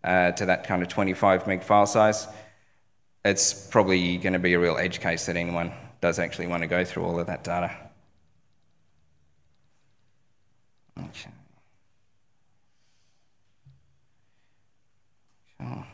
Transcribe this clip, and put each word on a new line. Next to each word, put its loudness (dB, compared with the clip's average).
uh, 4
to -2
that 0
kind 0
of -6
twenty-five 2
meg -2
file 6
size. 2
It's 2
probably 2
gonna -2
be 2
a 4
real 2
edge -2
case -4
that -4
anyone -4
does 0
actually -4
wanna -4
go 0
through -6
all -2
of -4
that -8
data. -4
Okay. -14
Sure. -10